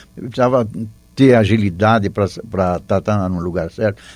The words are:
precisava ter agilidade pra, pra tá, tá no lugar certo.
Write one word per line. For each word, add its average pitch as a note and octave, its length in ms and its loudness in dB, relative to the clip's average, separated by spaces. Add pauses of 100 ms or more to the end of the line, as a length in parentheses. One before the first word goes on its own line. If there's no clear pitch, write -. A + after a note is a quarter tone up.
(160)
precisava B2 520 0 (480)
ter C3 200 6
agilidade G#2 760 2
pra, G2+ 160 -2 (240)
pra F#2 300 -2
tá, G2 200 -2
tá G2 300 -2
no F2+ 100 -4
lugar E2+ 320 -6
certo. G#2+ 300 -4 (140)